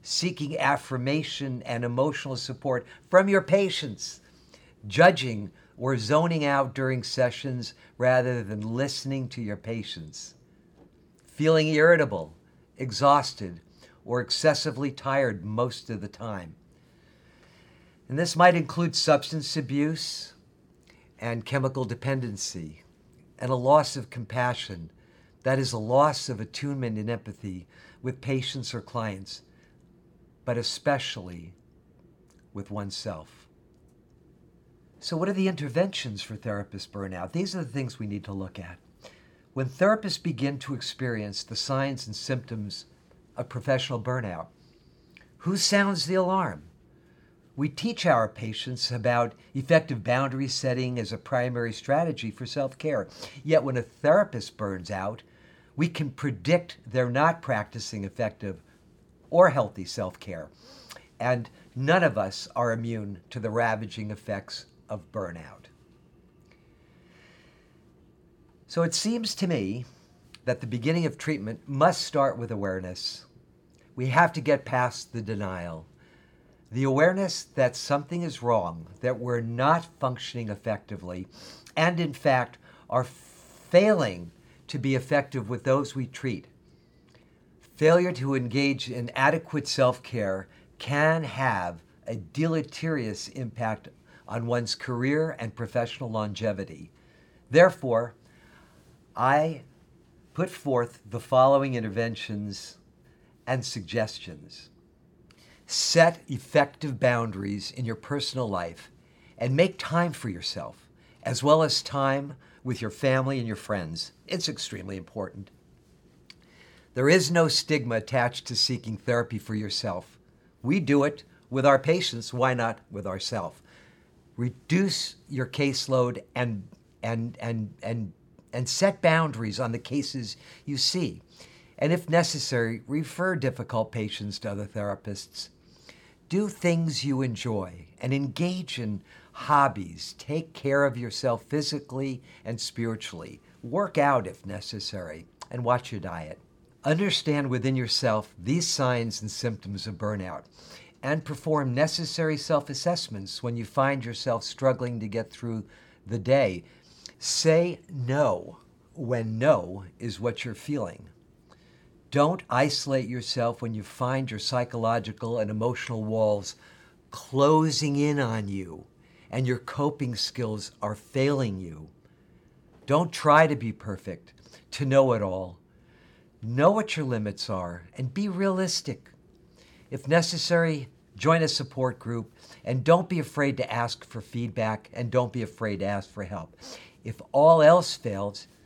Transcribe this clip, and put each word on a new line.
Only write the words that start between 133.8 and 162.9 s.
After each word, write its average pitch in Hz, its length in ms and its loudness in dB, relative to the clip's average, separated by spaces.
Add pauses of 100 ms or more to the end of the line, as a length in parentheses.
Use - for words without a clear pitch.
patients 104 500 -6
to 104 100 -6
other 101 160 -6
therapists. 101 800 -8 (800)
Do 202 200 0
things 165 560 0
you 135 160 0
enjoy 101 680 -4 (120)
and 127 140 0
engage 143 640 -2
in 107 240 -4 (300)
hobbies. 110 840 0
Take 160 380 -6
care 143 320 2
of 120 100 0
yourself 120 460 -2
physically 139 800 -4 (220)
and 113 140 -6
spiritually. - 800 -6 (220)
Work 170 360 -2
out 139 280 4
if 90 200 -12
necessary, 95 800 -10 (240)
and 123 120 -6
watch 120 300 0
your 104 80 -6
diet. 85 380 -10 (460)
Understand 151 640 2
within 127 260 0
yourself 113 640 0
these 160 240 0
signs 120 540 0
and 107 100 -8
symptoms 101 560 -6
of 101 100 -8
burnout, 95 480 -6 (580)
and 151 220 -2
perform 147 500 0
necessary 156 640 0
self-assessments 143 1040 -2
when 120 140 -4
you 113 80 -6
find 135 400 0
yourself 117 380 -4
struggling 123 580 0
to 110 80 -6
get 113 220 -4
through 113 340 -6 (420)
the 113 120 -4
day. 104 460 2 (540)
Say 160 640 2 (100)
no 127 680 0 (360)
when 113 440 -2
no 98 460 2 (140)
is 113 200 -8
what 113 260 -4
you're 117 100 -8
feeling. 117 540 -8 (1000)
Don't 151 400 2
isolate 135 580 0